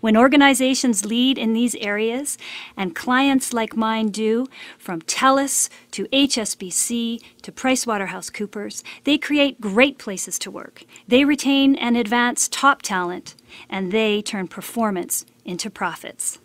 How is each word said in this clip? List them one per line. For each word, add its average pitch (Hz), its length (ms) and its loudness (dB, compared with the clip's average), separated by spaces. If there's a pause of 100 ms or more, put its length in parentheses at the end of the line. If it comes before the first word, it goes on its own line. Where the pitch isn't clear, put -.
When 220 120 4
organizations 262 920 4
lead 247 320 0
in 226 160 0
these 233 220 0
areas, 226 600 -4 (400)
and 185 180 -4
clients 262 600 2
like 226 200 -2
mine 220 340 0
do, 220 380 0 (300)
from 170 240 -10
TELUS 269 720 2 (220)
to - 200 -6
H 277 240 4
S 214 180 -4
B 190 140 -12
C 233 540 -4 (180)
to - 100 -16
PricewaterhouseCoopers, 208 1300 -4 (220)
they 294 120 4
create 285 420 0
great 233 380 2
places 190 440 -10
to 196 100 -10
work. - 340 -16 (240)
They 254 160 6
retain 277 520 4
and 240 200 0
advance 240 500 0
top - 360 2
talent, 180 540 -6 (340)
and 190 200 -4
they 214 300 2
turn 196 280 -6
performance 202 760 -4 (220)
into 180 240 -8
profits. - 760 -8